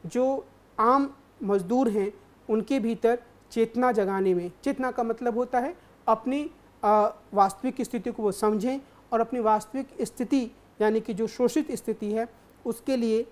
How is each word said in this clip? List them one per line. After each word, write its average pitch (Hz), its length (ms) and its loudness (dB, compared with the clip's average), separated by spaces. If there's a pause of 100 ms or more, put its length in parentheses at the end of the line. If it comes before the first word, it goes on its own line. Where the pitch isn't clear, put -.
जो 262 380 0 (340)
आम 269 360 4 (280)
मजदूर 202 460 2
हैं, 208 240 -2 (380)
उनके 226 300 0
भीतर 226 380 0 (320)
चेतना 233 420 2
जगाने 190 420 2
में, 175 180 -2 (120)
चेतना 269 260 -2
का 240 120 -4
मतलब 226 360 -2
होता 247 200 -2
है 285 180 -4 (320)
अपनी, 269 420 0 (340)
अ, 214 300 4 (200)
वास्तविक 208 480 2
स्थिति 233 300 -6
को - 100 -6
वो 202 100 0
समझें 214 460 0 (340)
और 226 80 2
अपनी 226 200 -2
वास्तविक 214 480 0 (140)
स्थिति 240 480 -2 (320)
यानी 214 180 2
कि 220 140 -8
जो 220 120 -2
शोषित 247 460 0
स्थिति 214 400 -6
है, 226 160 -2 (380)
उसके 247 300 -2
लिए 226 360 2